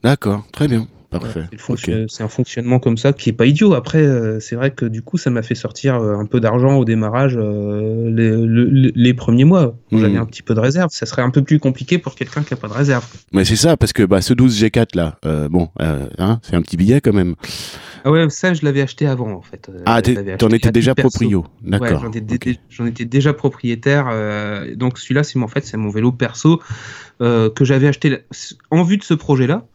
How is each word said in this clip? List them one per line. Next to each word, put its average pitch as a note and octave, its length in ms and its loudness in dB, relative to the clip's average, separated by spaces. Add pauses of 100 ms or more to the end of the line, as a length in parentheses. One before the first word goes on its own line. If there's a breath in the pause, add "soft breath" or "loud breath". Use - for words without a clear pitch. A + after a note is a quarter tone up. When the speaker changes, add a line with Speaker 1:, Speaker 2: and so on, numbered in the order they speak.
Speaker 1:
D'accord, G#2+ 500 0
très D3 160 0
bien. A2+ 180 0 (240)
Parfait. F2 220 -8
Speaker 2:
Voilà, E2 160 -8
c'est - 80 -18
le - 60 -20
fonction-, A#2 300 -4
Speaker 1:
Ok. A2 160 -2
Speaker 2:
c'est - 160 -12
un A2 40 -4
fonctionnement B2 520 -2
comme A#2 160 0
ça C3+ 160 0
qui - 180 -2
est A2 40 -2
pas A#2 120 2
idiot. D#3+ 280 6
Après, D#3 280 0
euh, A#2 380 0
c'est A#2 160 -10
vrai C3+ 160 -2
que - 120 -4
du A2+ 160 -4
coup, - 160 -8
ça D3 140 -2
m'a A#2+ 120 -2
fait A#2 120 -4
sortir, - 400 -4
euh, G#2+ 220 0
un G#2 100 -4
peu B2 140 0
d'argent B2 340 2
au C3+ 100 4
démarrage, A#2 560 0
euh, G#2+ 720 -2
les, A2+ 200 2
le, A2+ 340 2
le, C3 280 4
les B2 220 4
premiers A#2+ 300 2
mois, D#3 320 4 (140)
quand A2 80 0
Speaker 1:
Mhm. A2 40 4
Speaker 2:
j'avais G#2 140 2
un A2+ 80 0
petit - 180 -16
peu A#2 120 -2
de A2 60 2
réserve. D3+ 300 0
Ça - 160 -8
serait - 160 -4
un B2 80 0
peu C3+ 140 2
plus D3+ 160 2
compliqué C3+ 380 -2
pour - 180 -10
quelqu'un - 260 -6
qui D3 100 -6
a B2+ 40 -6
pas A#2+ 100 -12
de G#2+ 60 -12
réserve. B2+ 340 0 (260)
Speaker 1:
Mais F#2+ 120 4
c'est F2 100 2
ça, D3+ 220 4
parce - 160 0
que, A#2 100 2
bah, F#2+ 200 4
ce - 120 2
douze A#2+ 240 4
G A2 140 2
quatre A#2 240 0
là, E2 280 -2
euh, D2+ 240 -2
bon, E2+ 200 0 (120)
euh, C#2+ 280 -2 (100)
hein, A2+ 240 2
c'est - 140 -4
un E2+ 60 2
petit - 140 -6
billet G#2+ 240 4
quand A2+ 120 2
même. F2+ 240 0 (680 loud breath)
Speaker 2:
Ah C3+ 60 2
ouais, D#3+ 180 4
ça, F3+ 240 -2
je D3+ 120 -4
l'avais C#3 160 0
acheté C#3 260 -2
avant, B2 280 -4
en F2+ 80 -14
fait. - 300 -20
Euh, F2+ 140 -16
Speaker 1:
Ah, A#2 120 2
Speaker 2:
je A2 40 0
Speaker 1:
t'es, A#2+ 120 2
Speaker 2:
l'avais G2 220 -6
Speaker 1:
t'en A2+ 100 2
Speaker 2:
acheté A2 100 4
Speaker 1:
étais A2+ 120 2
Speaker 2:
à A2+ 40 0
Speaker 1:
déjà A#2 240 2
Speaker 2:
titre C3+ 60 0
perso. B2+ 160 2
Speaker 1:
proprio. G2+ 280 0 (160)
D'accord. G#2 240 -2
Speaker 2:
Ouais, G#2+ 160 0
j'en A#2 80 -8
étais A2 240 -8
Speaker 1:
Ok. A#2+ 120 -6
Speaker 2:
dé-, B2+ 120 -4 (120)
j'en A#2 160 -6
étais A#2 180 -6
déjà C3+ 280 2
propriétaire. C3 800 -2
Euh, G#2 640 -6
donc B2 240 -4
celui-là, C3+ 240 -2
c'est D3 160 -4
mon, B2 60 -2
en A2 40 -6
fait, C#3 160 -6
c'est - 120 -12
mon A2 140 -4
vélo A2 200 0
perso, C3 500 0 (640 loud breath)
euh, A#2 280 2
que B2 140 0
j'avais C3+ 220 2
acheté C#3+ 240 0
la, C3 80 -2 (540)
en E3 100 2
vue F3+ 140 2
de G3+ 80 -4
ce E3+ 100 0
projet-là. D3 500 0 (100)